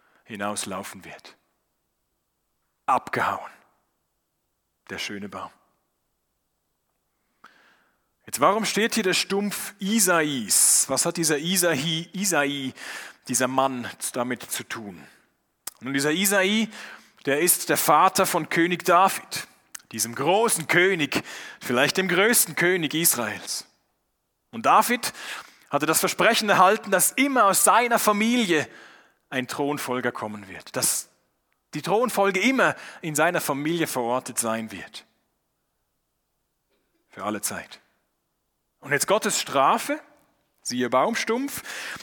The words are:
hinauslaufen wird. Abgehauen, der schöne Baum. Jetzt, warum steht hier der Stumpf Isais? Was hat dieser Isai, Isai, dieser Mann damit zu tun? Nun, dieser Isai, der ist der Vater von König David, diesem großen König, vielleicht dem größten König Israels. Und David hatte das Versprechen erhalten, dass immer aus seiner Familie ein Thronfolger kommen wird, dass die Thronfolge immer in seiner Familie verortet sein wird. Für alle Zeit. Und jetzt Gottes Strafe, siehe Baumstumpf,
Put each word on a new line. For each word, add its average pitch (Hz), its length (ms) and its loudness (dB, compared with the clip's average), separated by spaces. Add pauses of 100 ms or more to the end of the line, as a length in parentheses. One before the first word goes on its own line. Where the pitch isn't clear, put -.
(240)
hinauslaufen 101 800 -8
wird. - 320 -20 (1500)
Abgehauen, - 640 -2 (1400)
der 98 80 -10
schöne 104 300 -10
Baum. 95 220 -14 (2750)
Jetzt, - 140 -8
warum 196 240 4
steht 214 300 0
hier 220 80 0
der 185 120 0
Stumpf - 640 -4
Isais? 170 1080 2
Was 135 180 0
hat 170 100 -4
dieser 156 220 0
Isai, 165 760 0
Isai, 143 600 -2 (540)
dieser 127 200 0
Mann 131 400 -4 (240)
damit 123 300 -4
zu - 220 -8
tun? 98 400 -14 (760)
Nun, 135 140 -6
dieser 139 180 0
Isai, 202 560 2 (580)
der 139 140 2
ist 175 280 0
der 147 80 2
Vater 175 500 4
von 160 220 -2
König 170 360 0
David, - 600 2 (440)
diesem 113 240 -6
großen 175 520 2
König, 175 560 2 (380)
vielleicht 127 360 2
dem 190 120 0
größten 180 480 2
König 170 380 0
Israels. 117 720 -2 (840)
Und 113 160 -6
David 214 460 4 (560)
hatte 143 180 0
das 156 140 2
Versprechen 208 480 2
erhalten, 196 420 4
dass 185 220 2
immer 262 340 4
aus 185 180 4
seiner 240 340 4
Familie 208 680 2 (600)
ein 127 200 -4
Thronfolger 135 640 -4
kommen 104 360 -10
wird, - 280 -14
dass - 320 -2 (640)
die 151 80 -6
Thronfolge 196 580 2
immer 214 340 4 (280)
in 160 120 -6
seiner 165 260 2
Familie 151 460 -2
verortet 123 520 -4
sein 113 340 -4
wird. - 340 -16 (2000)
Für - 160 -12
alle 104 160 -4
Zeit. - 400 -10 (1000)
Und 135 120 -8
jetzt 143 140 0
Gottes 208 340 2
Strafe, 170 600 2 (640)
siehe 123 280 -4
Baumstumpf, 220 720 0 (400)